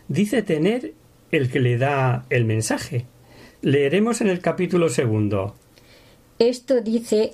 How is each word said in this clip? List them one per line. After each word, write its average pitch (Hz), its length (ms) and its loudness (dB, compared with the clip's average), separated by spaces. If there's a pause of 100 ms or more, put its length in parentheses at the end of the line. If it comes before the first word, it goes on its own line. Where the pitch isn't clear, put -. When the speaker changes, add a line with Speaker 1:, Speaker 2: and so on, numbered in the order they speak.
Speaker 1:
dice 208 360 0
tener 185 500 -2 (380)
el 139 180 0
que 143 100 -2
le 120 180 2
da 131 520 0
el 123 160 0
mensaje. 113 600 -4 (560)
Leeremos 156 600 2
en 226 60 2
el 180 140 0
capítulo 170 480 0
segundo. 107 680 0 (840)
Speaker 2:
Esto 247 420 0
dice 220 520 0